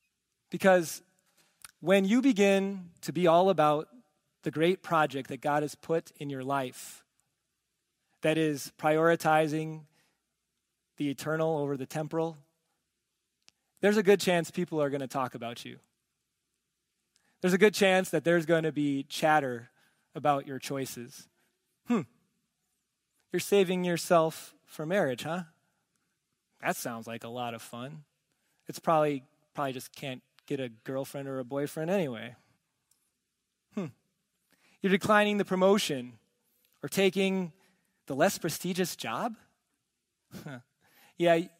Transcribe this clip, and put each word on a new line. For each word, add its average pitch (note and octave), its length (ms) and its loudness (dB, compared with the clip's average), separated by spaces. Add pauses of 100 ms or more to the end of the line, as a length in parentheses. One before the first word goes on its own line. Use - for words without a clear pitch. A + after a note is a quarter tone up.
(500)
because F3+ 520 4 (800)
when F#3+ 240 4
you A3+ 160 2
begin G3 720 2 (100)
to - 120 -10
be E3+ 140 0
all E3+ 220 6
about D3+ 400 2 (540)
the D#3 80 -6
great E3 320 0
project C#3+ 460 0
that C3+ 120 -10
God D3 220 0
has D3 120 -6
put - 440 -4
in C#3+ 100 -10
your C3+ 140 -8
life, C3 600 -6 (1160)
that D#3 140 2
is D3+ 420 -2
prioritizing D#3 1040 2 (1160)
the D3 120 -2
eternal D#3+ 480 -2
over C#3+ 180 -2
the C3 100 -8
temporal, D#3+ 500 -6 (1400)
there's G#3 160 4
a A3 60 2
good F#3+ 180 6
chance F3 300 0
people E3 320 -4
are C#3 80 0
gonna C3+ 180 -6
talk C3 260 -4
about A#2 300 -12
you. B2 140 -18 (1600)
There's F3+ 140 0
a F#3+ 40 2
good G3+ 140 6
chance F#3+ 380 2
that D3 140 -2
there's E3+ 200 2
gonna D#3+ 280 0
be C#3+ 320 -2
chatter C#3 680 0 (440)
about C#3+ 320 0
your C3+ 120 -8
choices. B2+ 720 -10 (580)
Hmm, A3+ 160 0 (1300)
you're F3 80 -2
saving F#3 440 2
yourself E3 680 0 (120)
for - 180 -12
marriage, D#3 380 -2
huh? E3 220 -6 (1160)
That E3+ 160 -4
sounds A2+ 300 -10
like A#2 180 -12
a A#2 40 -12
lot A#2+ 260 -8
of A2+ 80 -14
fun. C#3+ 420 -16 (640)
It's C#3+ 100 -14
probably, D3+ 460 0 (300)
probably C#3 180 -4
just B2 200 -14
can't C3 300 -12 (240)
get C#3 140 -6
a B2+ 80 -6
girlfriend C3+ 600 -10
or C3+ 100 -6
a B2+ 60 -6
boyfriend C#3+ 460 -6
anyway. B2+ 440 -4 (1400)
Hmm, F#3+ 120 -6 (960)
you're F#3+ 80 2
declining G#3 480 4
the F#3+ 60 0
promotion F#3 760 0 (640)
or C#3+ 60 -8
taking F#3+ 640 0 (540)
the C#3 100 -8
less F3 200 2
prestigious F3 600 -4
job? D#3 400 -8 (1080)
<laughs> C3 160 -14 (560)
Yeah, E3+ 220 4 (220)